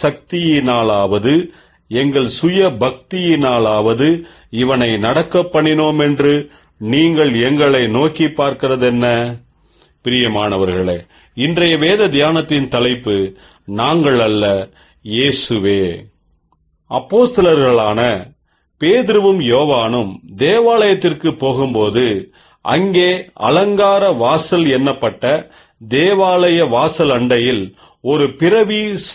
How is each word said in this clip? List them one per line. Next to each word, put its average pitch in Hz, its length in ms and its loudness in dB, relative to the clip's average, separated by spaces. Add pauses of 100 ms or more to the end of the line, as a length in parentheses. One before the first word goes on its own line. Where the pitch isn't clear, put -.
சக்தியினாலாவது, 127 1500 0 (400)
எங்கள் 135 400 0
சுய 180 420 0
பக்தியினாலாவது 131 1500 0 (260)
இவனை 123 480 0
நடக்க 143 420 0
பண்ணினோம் 156 600 0
என்று 147 500 2 (280)
நீங்கள் 147 560 2
எங்களை 131 540 2
நோக்கி 156 380 0
பார்க்கிறதென்ன?" 123 1080 -2 (680)
பிரியமானவர்களே, 98 1000 -2 (320)
இன்றைய 165 440 0
வேத 196 300 2
தியானத்தின் 147 600 0
தலைப்பு, 120 680 -2 (280)
"நாங்கள் 135 540 0
அல்ல, 104 500 0 (340)
இயேசுவே." 104 1000 -2 (840)
அப்போஸ்தலர்களான 123 1400 2 (500)
பேதுருவும் 196 600 2
யோவானும் 120 760 0 (200)
தேவாலயத்திற்கு 185 1000 0
போகும்போது, 117 960 -2 (280)
அங்கே 180 720 0
அலங்கார 196 760 0
வாசல் 156 540 0
எண்ணப்பட்ட 131 840 -2 (400)
தேவாலய 175 800 2
வாசல் 151 400 0
அண்டையில் 120 680 0 (260)
ஒரு 139 340 0
பிறவி 214 580 0 (220)